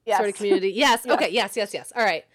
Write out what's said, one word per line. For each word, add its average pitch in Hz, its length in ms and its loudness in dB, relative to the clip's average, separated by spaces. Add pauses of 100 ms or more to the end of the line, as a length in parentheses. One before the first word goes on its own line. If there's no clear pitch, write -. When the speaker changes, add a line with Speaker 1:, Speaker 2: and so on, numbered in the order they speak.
Speaker 1:
Yes. 208 140 2
Speaker 2:
sort 208 100 2
of 196 80 -4
community. 190 360 0
Yes. 240 280 2
Speaker 1:
<laughs> - 60 -12
Yes. 254 80 2
Speaker 2:
Okay. - 160 0
Yes, 202 260 -2
yes, 208 160 -4
yes. 127 240 -10
All 233 80 0
right. 180 180 0 (120)